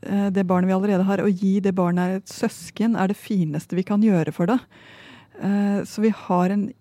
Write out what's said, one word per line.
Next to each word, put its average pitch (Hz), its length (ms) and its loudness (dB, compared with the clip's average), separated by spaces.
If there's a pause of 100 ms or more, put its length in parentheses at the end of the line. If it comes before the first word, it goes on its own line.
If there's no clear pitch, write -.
eh, 202 280 0
det 190 140 0
barnet 180 220 2
vi 190 80 2
allerede 190 320 2
har, 196 120 0
å 208 120 2
gi 196 300 0
det 190 160 0
barnet 180 400 0
et 190 100 -10
søsken, - 720 -4
er 190 80 0
det 196 100 -2
fineste 165 600 -4
vi 190 80 -2
kan 208 180 0
gjøre 170 320 2
for 175 120 0
det. 240 120 2 (840)
Eh, 202 460 0
så - 160 -6
vi 220 80 4
har 185 400 0
en 202 300 -2